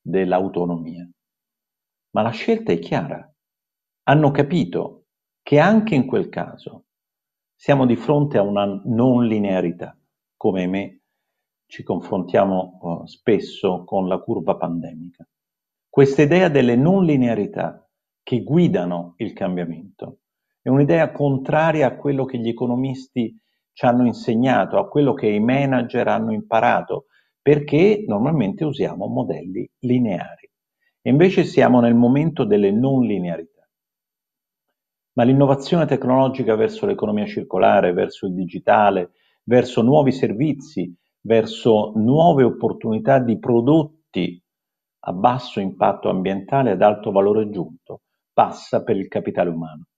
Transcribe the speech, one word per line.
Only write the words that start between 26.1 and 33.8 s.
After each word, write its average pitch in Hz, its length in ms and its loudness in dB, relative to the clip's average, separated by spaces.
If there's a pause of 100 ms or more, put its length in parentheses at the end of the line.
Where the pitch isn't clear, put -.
imparato, 107 720 -2 (340)
perché 151 680 2
normalmente 110 580 -2
usiamo 98 420 -4
modelli 101 600 -6 (120)
lineari. 120 720 -2 (500)
E - 80 -6
invece 170 360 4
siamo 123 360 4
nel 117 140 4
momento 135 500 2
delle 104 260 2
non 135 360 2
linearità. 87 600 -6 (1500)